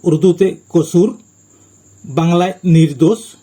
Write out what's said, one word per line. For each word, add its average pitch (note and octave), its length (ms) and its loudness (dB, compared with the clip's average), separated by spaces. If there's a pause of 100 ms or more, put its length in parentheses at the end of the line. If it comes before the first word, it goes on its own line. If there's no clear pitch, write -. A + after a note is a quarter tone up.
উর্দুতে F3 440 0 (220)
কসুর, F3 400 0 (960)
বাংলায় F3 500 -2 (100)
নির্দোষ E3 560 2 (220)